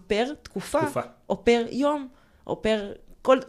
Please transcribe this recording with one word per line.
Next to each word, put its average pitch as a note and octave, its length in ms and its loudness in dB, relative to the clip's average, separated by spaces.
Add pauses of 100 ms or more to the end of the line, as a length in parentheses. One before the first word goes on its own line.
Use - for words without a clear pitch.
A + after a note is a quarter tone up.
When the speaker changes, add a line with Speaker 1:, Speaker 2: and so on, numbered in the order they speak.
Speaker 1:
פר G#3+ 180 2 (180)
תקופה. - 380 -2
Speaker 2:
תקופה. C#4+ 200 -2 (280)
Speaker 1:
או - 160 -4
פר A#3 260 4
יום, C#4+ 360 0 (400)
או - 140 -6
פר... G#3+ 320 -2 (280)
כל, C4 160 6 (120)